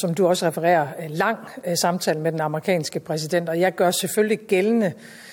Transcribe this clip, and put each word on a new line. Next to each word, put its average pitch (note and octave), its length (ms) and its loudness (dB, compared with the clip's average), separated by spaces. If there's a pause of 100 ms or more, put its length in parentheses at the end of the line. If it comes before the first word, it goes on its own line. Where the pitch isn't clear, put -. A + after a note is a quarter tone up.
som F3 120 -2
du F#3 140 4
også F3+ 200 2
refererer, E3 400 2 (160)
øh, D#3+ 60 -10
lang, G3 280 -2 (300)
øh, F3 100 0
samtale F3 420 0
med D#3+ 120 0
den D#3+ 100 -4
amerikanske D#3 580 -2
præsident, D#3+ 500 -2
og E3 100 -2
jeg F#3 160 2
gør F3+ 160 4
selvfølgelig G#3+ 560 0
gældende, G3+ 460 2 (400)